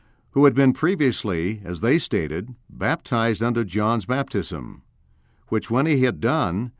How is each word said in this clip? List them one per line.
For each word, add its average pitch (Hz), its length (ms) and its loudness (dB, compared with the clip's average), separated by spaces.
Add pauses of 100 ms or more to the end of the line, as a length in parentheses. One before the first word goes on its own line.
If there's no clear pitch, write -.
(320)
who 143 120 4
had 131 100 6
been 131 200 4
previously, 110 880 0
as 85 160 -6
they 127 180 2
stated, 95 560 -4 (140)
baptized 113 760 -2
under 117 220 0
John's 107 400 0
baptism, 85 800 -4 (680)
which 110 220 -2
when 131 160 2
he 143 180 2
had 92 160 0
done, 117 600 -2